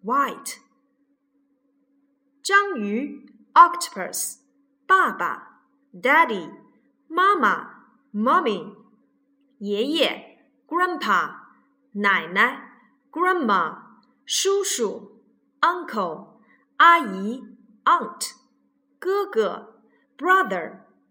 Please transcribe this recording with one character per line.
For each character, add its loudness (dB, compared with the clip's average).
white。 -4
章 0
鱼， -6
octopus。 2
爸 4
爸， -8
daddy。 0
妈 2
妈， -2
mommy。 0
爷 -4
爷， -4
grandpa。 -2
奶 0
奶， -2
grandma。 -2
叔 -2
叔， -6
uncle。 -4
阿 8
姨， -8
aunt。 0
哥 -2
哥， -4
brother。 0